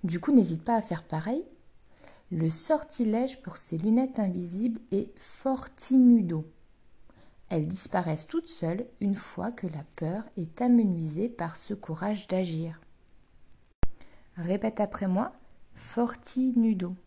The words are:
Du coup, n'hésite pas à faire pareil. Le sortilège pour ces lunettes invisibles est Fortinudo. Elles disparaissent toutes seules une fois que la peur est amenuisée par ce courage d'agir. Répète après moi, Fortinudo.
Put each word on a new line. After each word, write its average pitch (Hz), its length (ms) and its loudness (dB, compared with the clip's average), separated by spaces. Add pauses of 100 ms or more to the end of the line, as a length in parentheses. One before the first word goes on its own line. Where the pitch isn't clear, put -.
Du 175 160 0
coup, 285 140 2
n'hésite 170 300 6
pas 233 120 0
à 220 60 2
faire 170 220 -6
pareil. 208 400 -4 (880)
Le 160 180 0
sortilège 247 920 2
pour - 160 -12
ces - 200 -4
lunettes 233 420 2
invisibles 190 600 -2 (100)
est - 260 -4
Fortinudo. 240 1300 4 (1040)
Elles 156 180 -2
disparaissent 175 580 -2
toutes 330 220 -6
seules 175 400 -4 (120)
une 202 140 0
fois 190 380 -2
que 233 160 -8
la 156 160 -8 (120)
peur 175 280 -4 (140)
est 165 220 -8
amenuisée 202 680 2
par 170 260 -8
ce - 200 -4
courage 196 520 -6
d'agir. 165 540 -4 (1600)
Répète 196 420 -2
après 202 280 -2
moi, 185 260 0 (400)
Fortinudo. 233 1200 0 (120)